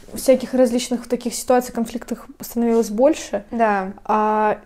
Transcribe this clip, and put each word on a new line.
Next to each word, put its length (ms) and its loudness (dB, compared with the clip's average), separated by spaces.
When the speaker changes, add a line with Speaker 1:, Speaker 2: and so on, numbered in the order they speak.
Speaker 1:
всяких 400 2
различных 500 2
в 40 -18
таких 260 -4
ситуациях, 400 0
конфликтах 520 -8
становилось 500 0
больше, 600 0
Speaker 2:
Да. 420 0
Speaker 1:
а 600 0